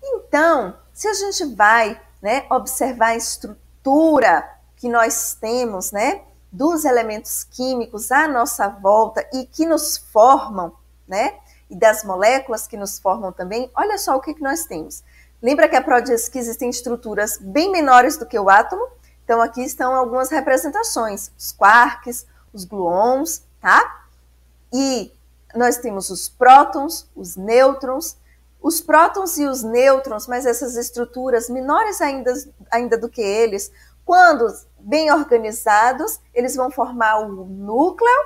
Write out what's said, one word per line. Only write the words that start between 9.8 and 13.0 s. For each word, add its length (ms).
formam, 760
né, 320
e 60
das 260
moléculas 640
que 100
nos 220
formam 340